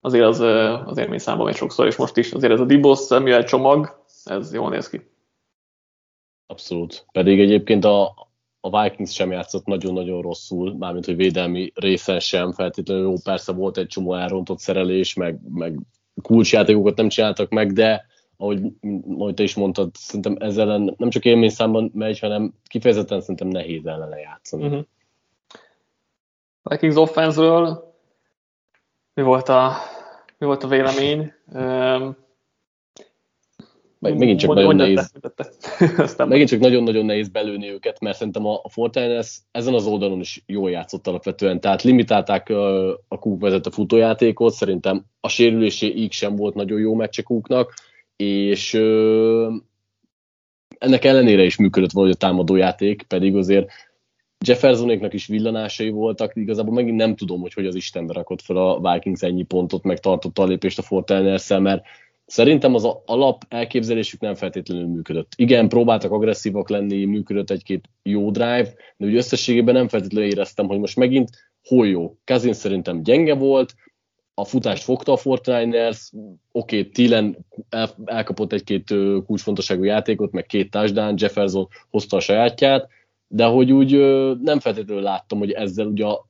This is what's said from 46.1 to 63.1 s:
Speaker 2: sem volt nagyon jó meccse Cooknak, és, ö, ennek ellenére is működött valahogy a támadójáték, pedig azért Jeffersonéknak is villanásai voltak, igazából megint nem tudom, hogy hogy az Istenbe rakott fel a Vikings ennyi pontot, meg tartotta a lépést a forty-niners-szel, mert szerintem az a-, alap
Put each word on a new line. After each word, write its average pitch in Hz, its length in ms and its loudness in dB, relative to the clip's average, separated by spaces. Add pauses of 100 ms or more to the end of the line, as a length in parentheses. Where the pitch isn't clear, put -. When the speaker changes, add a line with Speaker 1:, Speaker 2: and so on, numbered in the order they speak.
Speaker 2:
sem 104 240 -4
volt 101 180 -4
nagyon 104 260 -4
jó 110 140 0
meccse 110 280 -4
Cooknak, 123 520 -2 (420)
és, 101 580 -2
ö, 110 800 2 (1200)
ennek 131 260 2
ellenére 123 380 6
is 90 140 4
működött 92 360 2
valahogy 95 220 4
a - 40 -8
támadójáték, 92 840 0
pedig 95 340 0
azért 98 340 2 (760)
Jeffersonéknak 120 640 2
is 98 140 -8
villanásai 110 640 -4
voltak, 107 460 -4
igazából 110 380 -4
megint 117 220 0
nem 113 200 2
tudom, 90 240 -8
hogy 90 120 -10
hogy 95 140 -6
az 90 80 -6
Istenbe 87 380 -8
rakott 87 300 -8
fel 90 140 -4
a 92 360 0
Vikings 87 300 -4
ennyi 90 200 -2
pontot, 90 400 -4
meg 90 180 -2
tartotta 92 420 -2
a 95 40 2
lépést 92 320 -2
a - 40 -8
forty-niners-szel, 95 760 0
mert 98 240 0 (420)
szerintem 135 480 4
az 110 100 0
a-, - 220 -4
alap 123 420 0